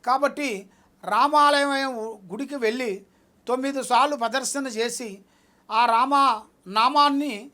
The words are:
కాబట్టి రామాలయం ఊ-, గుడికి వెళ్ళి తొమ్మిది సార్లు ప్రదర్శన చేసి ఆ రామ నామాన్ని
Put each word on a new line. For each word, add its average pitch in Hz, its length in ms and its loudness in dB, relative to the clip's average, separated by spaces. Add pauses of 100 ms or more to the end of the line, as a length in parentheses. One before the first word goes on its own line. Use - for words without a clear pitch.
కాబట్టి 269 640 -2 (340)
రామాలయం 277 920 2
ఊ-, 220 220 -10 (140)
గుడికి 269 240 -8
వెళ్ళి 226 500 -4 (420)
తొమ్మిది 262 360 -2
సార్లు 269 320 2
ప్రదర్శన 254 520 -4
చేసి 226 560 -8 (480)
ఆ 226 140 2
రామ 254 560 2 (260)
నామాన్ని 277 880 2